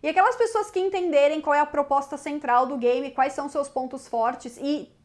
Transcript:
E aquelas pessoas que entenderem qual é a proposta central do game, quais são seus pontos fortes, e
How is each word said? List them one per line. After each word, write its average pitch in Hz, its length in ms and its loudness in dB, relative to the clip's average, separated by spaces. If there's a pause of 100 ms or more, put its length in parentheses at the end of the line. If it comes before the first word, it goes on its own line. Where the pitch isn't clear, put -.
E 294 60 -2
aquelas 381 260 4
pessoas 440 340 0
que - 100 -4
entenderem 320 640 2
qual 294 120 0
é 294 60 4
a 294 60 4
proposta 277 520 -2
central 269 500 0
do 277 100 -6
game, 247 340 0
quais 269 220 0
são 285 160 -6
seus - 200 -4
pontos - 380 -8
fortes, 240 500 -4
e 285 340 -4 (140)